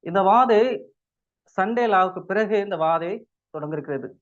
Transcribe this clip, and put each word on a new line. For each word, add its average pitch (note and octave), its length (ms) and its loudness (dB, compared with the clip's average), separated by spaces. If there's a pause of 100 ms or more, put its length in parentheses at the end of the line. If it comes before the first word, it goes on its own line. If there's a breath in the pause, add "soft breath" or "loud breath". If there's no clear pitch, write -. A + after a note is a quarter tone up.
இந்த F3+ 160 0
வாதை A3 380 4 (960)
சண்டே A#3 280 0
லாவுக்கு F#3 340 2
பிறகு G3+ 400 -2
இந்த G3+ 160 -6
வாதை E3 360 -2 (360)
தொடங்கிருக்கிறது. D3 600 -8 (140)